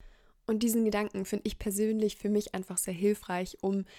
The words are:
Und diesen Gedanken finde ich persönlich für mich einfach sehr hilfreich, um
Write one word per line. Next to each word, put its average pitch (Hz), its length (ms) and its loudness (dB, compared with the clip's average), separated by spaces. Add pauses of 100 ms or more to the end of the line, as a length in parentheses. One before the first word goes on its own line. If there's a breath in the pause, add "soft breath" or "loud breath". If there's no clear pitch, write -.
(460 soft breath)
Und 220 160 2
diesen 226 220 4
Gedanken 208 400 0
finde 208 220 -4
ich - 120 -2
persönlich 214 580 0
für - 120 -4
mich 208 260 0
einfach 185 220 -6
sehr - 160 -2
hilfreich, 185 680 0
um 196 240 0 (120 loud breath)